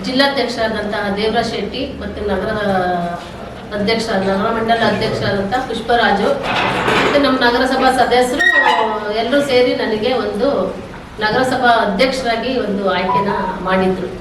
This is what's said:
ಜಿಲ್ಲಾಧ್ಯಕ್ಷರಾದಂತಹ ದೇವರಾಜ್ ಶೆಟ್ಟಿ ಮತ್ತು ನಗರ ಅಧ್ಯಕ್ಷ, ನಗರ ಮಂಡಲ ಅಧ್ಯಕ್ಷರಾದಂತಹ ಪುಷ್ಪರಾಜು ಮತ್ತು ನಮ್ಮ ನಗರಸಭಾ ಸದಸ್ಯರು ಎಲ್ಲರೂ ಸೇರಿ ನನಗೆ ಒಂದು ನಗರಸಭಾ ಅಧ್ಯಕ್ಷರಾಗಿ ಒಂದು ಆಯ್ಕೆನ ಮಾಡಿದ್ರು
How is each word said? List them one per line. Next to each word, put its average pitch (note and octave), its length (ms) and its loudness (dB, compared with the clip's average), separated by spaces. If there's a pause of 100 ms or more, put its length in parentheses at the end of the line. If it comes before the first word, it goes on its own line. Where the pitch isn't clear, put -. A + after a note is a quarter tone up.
ಜಿಲ್ಲಾಧ್ಯಕ್ಷರಾದಂತಹ A3+ 1120 -2
ದೇವರಾಜ್ A3 320 -2
ಶೆಟ್ಟಿ A#3+ 520 -8
ಮತ್ತು G3+ 200 -10
ನಗರ G3 280 -4 (1300)
ಅಧ್ಯಕ್ಷ, A3+ 340 0
ನಗರ F#3+ 260 0
ಮಂಡಲ A3+ 600 0
ಅಧ್ಯಕ್ಷರಾದಂತಹ G3+ 640 -2
ಪುಷ್ಪರಾಜು A#3 720 2 (760)
ಮತ್ತು C#4+ 160 4
ನಮ್ಮ B3+ 160 2
ನಗರಸಭಾ B3+ 540 2
ಸದಸ್ಯರು A#3 1200 2
ಎಲ್ಲರೂ B3 300 0
ಸೇರಿ B3+ 340 4
ನನಗೆ A3 380 0
ಒಂದು G#3 600 0 (440)
ನಗರಸಭಾ B3+ 480 2
ಅಧ್ಯಕ್ಷರಾಗಿ A#3 920 2
ಒಂದು G3 340 0
ಆಯ್ಕೆನ F#3 360 0 (340)
ಮಾಡಿದ್ರು F#3 440 0 (140)